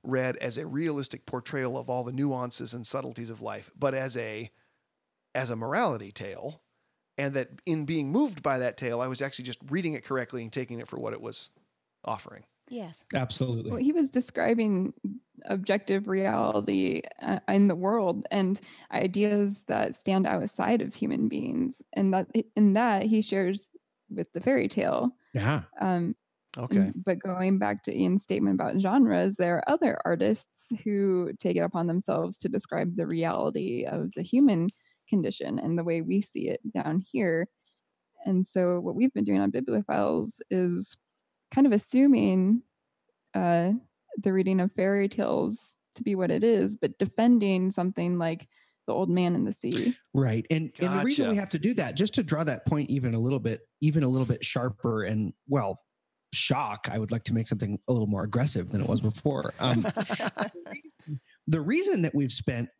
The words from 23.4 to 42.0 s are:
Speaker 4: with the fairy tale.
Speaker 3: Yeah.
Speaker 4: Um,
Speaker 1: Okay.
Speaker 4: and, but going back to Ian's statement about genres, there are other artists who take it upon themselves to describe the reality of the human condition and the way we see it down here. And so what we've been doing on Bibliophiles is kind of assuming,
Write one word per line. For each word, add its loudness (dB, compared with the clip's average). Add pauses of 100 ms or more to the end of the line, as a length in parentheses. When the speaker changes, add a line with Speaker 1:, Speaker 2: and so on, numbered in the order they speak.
Speaker 4:
with -8
the -6
fairy 2
tale. 0 (240)
Speaker 3:
Yeah. 0 (180)
Speaker 4:
Um, 0 (420)
Speaker 1:
Okay. -2
Speaker 4:
and, 2
but 0
going 0
back 0
to -6
Ian's 2
statement 0
about 0
genres, 4
there 2
are -2
other 2
artists 0 (160)
who 0
take 0
it 2
upon 0
themselves -2
to -6
describe -4
the -2
reality -2
of -6
the -6
human 4 (400)
condition 0
and -2
the -2
way 0
we 0
see -6
it -4 (120)
down -2
here. 0 (760)
And 2
so 2
what -4
we've 2
been -2
doing 2
on 2
Bibliophiles 0
is -2 (560)
kind 6
of 6
assuming, 4 (720)